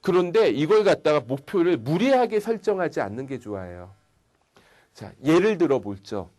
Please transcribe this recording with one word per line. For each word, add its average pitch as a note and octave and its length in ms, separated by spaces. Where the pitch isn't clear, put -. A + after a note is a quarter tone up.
그런데 F3+ 480
이걸 D#3 340
갖다가 D#3+ 380
목표를 D#3 560
무리하게 G#3 640
설정하지 F#3+ 580
않는 A#2 280
게 C3+ 120
좋아요. F#2 520
자, - 200
예를 F3+ 340
들어 C#3 220
보죠. G2 600